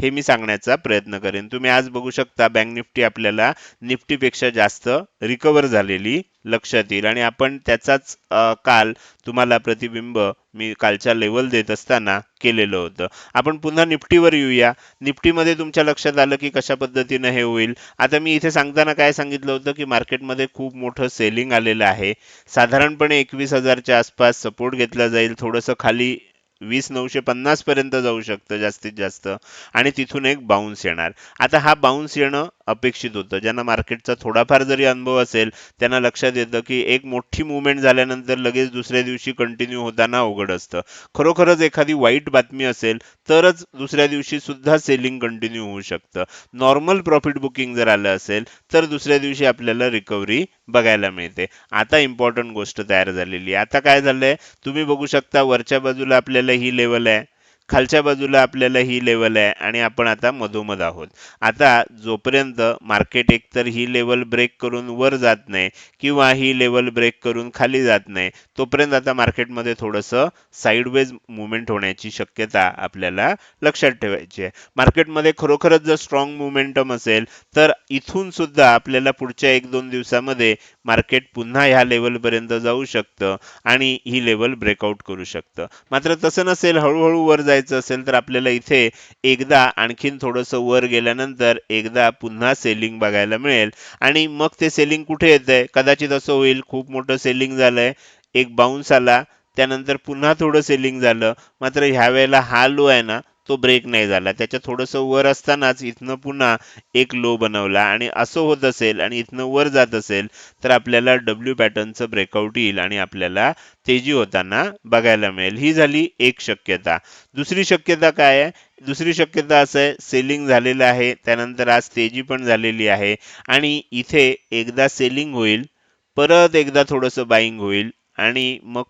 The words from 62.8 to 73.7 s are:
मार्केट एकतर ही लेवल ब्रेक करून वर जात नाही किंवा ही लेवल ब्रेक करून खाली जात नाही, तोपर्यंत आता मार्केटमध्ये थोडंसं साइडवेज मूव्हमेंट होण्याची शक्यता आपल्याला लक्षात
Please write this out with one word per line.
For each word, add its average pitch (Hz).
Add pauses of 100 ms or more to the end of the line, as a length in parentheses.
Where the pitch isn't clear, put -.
मार्केट 110
एकतर 120
ही 120
लेवल 123
ब्रेक 120
करून 123
वर 131
जात 120 (120)
नाही 95 (300)
किंवा 139
ही 131
लेवल 123
ब्रेक 117
करून 120
खाली 131
जात 113
नाही, 92 (280)
तोपर्यंत 139
आता 131
मार्केटमध्ये 120
थोडंसं 117 (240)
साइडवेज 123 (160)
मूव्हमेंट 110
होण्याची 98
शक्यता 101
आपल्याला 92 (280)
लक्षात 147